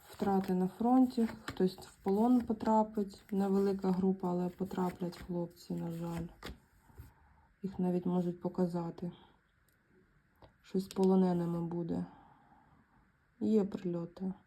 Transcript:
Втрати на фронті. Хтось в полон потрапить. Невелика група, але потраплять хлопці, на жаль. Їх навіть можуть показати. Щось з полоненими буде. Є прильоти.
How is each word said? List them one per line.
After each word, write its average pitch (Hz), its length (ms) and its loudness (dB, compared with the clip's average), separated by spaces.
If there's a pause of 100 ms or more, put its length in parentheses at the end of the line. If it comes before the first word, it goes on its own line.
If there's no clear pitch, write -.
(100)
Втрати 196 440 0
на 185 140 2
фронті. 240 600 4 (160)
Хтось - 340 -2
в - 240 -20
полон 226 380 4
потрапить. 214 880 0
Невелика 196 640 2
група, 190 380 0
але 175 180 0
потраплять 180 680 -4
хлопці, 175 580 -8
на 170 180 -6
жаль. 170 340 -6 (1400)
Їх 190 160 -8
навіть 180 280 0
можуть 175 340 0
показати. 175 720 -2 (1500)
Щось 190 220 -2
з - 40 -12
полоненими 180 760 2
буде. 170 420 -4 (1400)
Є 214 240 4
прильоти. 180 680 -6 (140)